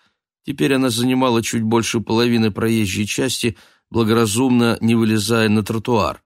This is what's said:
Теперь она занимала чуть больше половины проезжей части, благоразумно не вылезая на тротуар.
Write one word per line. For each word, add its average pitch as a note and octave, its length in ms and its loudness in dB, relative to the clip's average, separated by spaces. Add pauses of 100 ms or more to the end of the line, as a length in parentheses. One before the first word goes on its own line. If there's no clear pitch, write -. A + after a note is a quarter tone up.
(460)
Теперь C#3+ 280 0
она C3 160 2
занимала B2 520 0
чуть A#2 220 -4
больше A2+ 380 0
половины A2+ 500 0
проезжей G#2+ 540 -2
части, B2 520 -4 (320)
благоразумно A#2 920 2
не A2+ 140 2
вылезая A2 540 0
на G#2+ 140 2
тротуар. G#2+ 640 -2